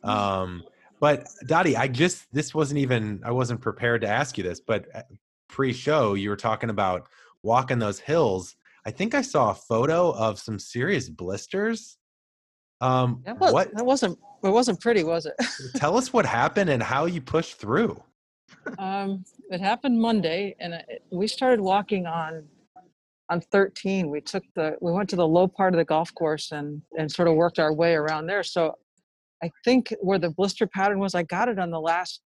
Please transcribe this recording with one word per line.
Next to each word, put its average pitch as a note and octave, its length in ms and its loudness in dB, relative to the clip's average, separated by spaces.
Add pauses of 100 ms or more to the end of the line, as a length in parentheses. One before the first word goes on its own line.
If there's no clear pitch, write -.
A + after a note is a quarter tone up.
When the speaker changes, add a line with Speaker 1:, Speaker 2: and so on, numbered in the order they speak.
Speaker 1:
Um, F#2+ 580 -2 (380)
but D3 260 2 (200)
Dottie, D#3 320 2
I C3+ 100 0
just, D3 420 0
this D3 240 -4
wasn't D3 240 0
even, A2 460 0
I A#2 60 -4
wasn't B2 320 -2
prepared A#2 400 0
to A2 60 -2
ask A#2 280 0
you F#2+ 80 -4
this, F2 160 -6
but, G#2+ 240 -2 (100)
uh, A2+ 60 -10 (480)
pre-show, C3 640 0
you G2+ 160 -2
were G2+ 80 -2
talking A2+ 320 -2
about F#2+ 400 -2 (340)
walking B2 360 2
those G#2 220 -2
hills. A#2 540 0 (300)
I A2+ 60 -6
think A3 240 -4
I C#4 80 2
saw B2+ 300 2
a - 20 -2
photo D#3 560 2
of A2 280 -2
some G#2+ 200 -8
serious C3 500 -4
blisters. F#3+ 880 -6 (840)
Um, B2+ 420 2
Speaker 2:
That A3+ 160 -10
was, F#4 140 6
Speaker 1:
what F#3 200 2
Speaker 2:
that A#3 120 -2
wasn't, B3+ 320 2 (260)
it F#3+ 60 4
wasn't A#3+ 320 4
pretty, A3 220 2
was E3 200 -2
it? D3+ 100 -10 (220)
<laughs> C3 200 -12
Speaker 1:
Tell F3 200 2
us B3+ 160 0
what G#3 140 4
happened D#3+ 420 2
and B2 140 2
how C3+ 240 0
you E3+ 160 -4
pushed - 320 -2
through. D#3 460 -2 (800)
Speaker 2:
Um, G3 460 -6 (240)
it F3+ 140 -6
happened A#3 360 0
Monday, G3+ 640 0
and E3+ 140 -8
it, - 360 -14
we F#3+ 180 -2
started B3 340 2
walking F#3+ 440 0
on, D#3+ 380 -6 (840)
on E3+ 100 0
thirteen. F#3+ 680 0
We D3 100 -4
took - 220 -8 (140)
the, D#3 260 -2
we E3+ 100 0
went G3 180 -2
to F#3+ 60 -2
the F3 100 4
low F3 220 6
part F#3 240 2
of E3 60 2
the E3 80 2
golf D#3+ 280 0
course D#3 380 -4
and, D3 300 -8 (160)
and D#3 120 -2
sort E3+ 180 2
of D#3+ 60 6
worked E3 240 2
our D#3 140 2
way E3+ 220 2
around D#3 320 -2
there. F#3+ 160 -2
So E3 320 -2 (680)
I E3 80 -6 (140)
think A#3+ 360 4
where F#3+ 180 0
the E3+ 100 0
blister F#3+ 380 0
pattern G3 320 0
was, G3 160 -2
I F3 80 0
got F#3+ 260 -2
it G#3 100 -4
on F3 120 -2
the E3 100 -6
last E3+ 500 -2